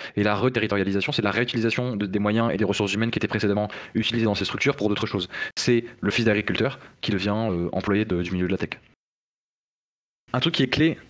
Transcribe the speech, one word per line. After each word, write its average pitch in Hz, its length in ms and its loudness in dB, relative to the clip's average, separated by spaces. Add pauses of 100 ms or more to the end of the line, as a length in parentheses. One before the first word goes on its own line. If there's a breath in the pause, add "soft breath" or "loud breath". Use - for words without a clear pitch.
(160 loud breath)
Et 104 60 0
la 104 120 2
reterritorialisation, 101 800 0
c'est - 80 0
la 104 100 2
réutilisation 117 680 0
de, 104 100 -2
des 98 120 -2
moyens 107 340 2
et 87 40 -2
des 104 80 0
ressources 98 300 0
humaines 113 160 0
qui - 80 -4
étaient 110 100 0
précédemment 104 400 0 (260 loud breath)
utilisées 113 300 0
dans 104 100 2
ces 95 120 -2
structures - 300 -2
pour 104 120 0
d'autres 104 180 0
choses. 90 220 -4 (280 loud breath)
C'est 120 280 2 (160 loud breath)
le 101 100 0
fils 117 140 2
d'agriculteur 107 540 2 (240 loud breath)
qui - 80 -2
devient, 101 400 0
euh, 87 220 0
employé 101 340 2
de, 90 160 0
du 87 100 -6
milieu 90 140 0
de 90 60 0
la 92 60 0
tech. - 220 -6 (1500)
Un 127 80 0
truc 165 140 0
qui 139 80 2
est 127 60 2
clé 160 300 2 (120)